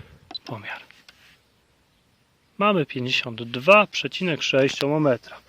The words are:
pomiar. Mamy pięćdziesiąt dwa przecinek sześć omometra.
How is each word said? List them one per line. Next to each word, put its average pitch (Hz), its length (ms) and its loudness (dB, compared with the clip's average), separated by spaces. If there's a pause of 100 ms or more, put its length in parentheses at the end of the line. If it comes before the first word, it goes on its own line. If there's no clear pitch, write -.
(460)
pomiar. - 360 -14 (1800)
Mamy 196 280 2
pięćdziesiąt 123 580 -4
dwa 139 440 4
przecinek - 560 -6
sześć 135 400 2
omometra. 143 540 0 (120)